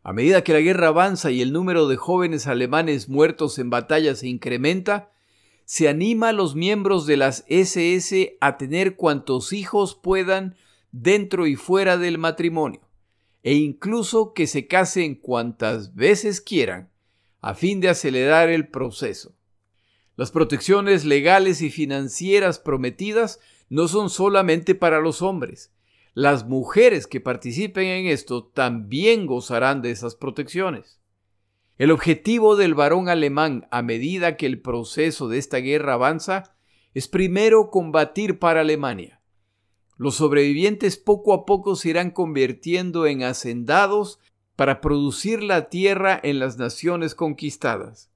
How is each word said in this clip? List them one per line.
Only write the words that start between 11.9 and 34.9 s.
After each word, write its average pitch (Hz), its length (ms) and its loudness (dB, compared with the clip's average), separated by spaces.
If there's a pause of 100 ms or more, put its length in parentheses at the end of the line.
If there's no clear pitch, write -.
del 175 200 -2
matrimonio, 165 640 -4 (640)
e 139 100 0
incluso 214 800 0
que 156 140 0
se 139 200 -6
casen 180 480 0
cuantas 113 800 -4
veces 196 460 2
quieran, 98 500 -4 (500)
a 98 140 -8
fin 190 240 -2
de 185 100 2
acelerar 156 600 2
el 160 180 0
proceso. 117 680 -10 (840)
Las - 140 -6
protecciones 175 720 2
legales 170 580 4
y 151 80 -2
financieras 160 880 0
prometidas 180 840 -4 (260)
no 156 220 0
son 196 200 0
solamente 185 640 2
para 160 280 2
los 160 200 -4
hombres. 185 520 -6 (400)
Las 131 340 2
mujeres 147 580 4
que 127 140 -8
participen 180 680 -4
en 185 180 -4
esto 127 400 -4
también 135 800 -2
gozarán 127 560 -2
de 120 100 -4
esas 117 240 -10
protecciones. 147 840 -8 (760)
El 147 140 4
objetivo 208 640 4
del 185 180 2
varón 160 360 2
alemán 147 600 0
a 120 120 -4
medida 156 560 -4
que 151 80 -4
el 127 160 -4
proceso 127 640 -4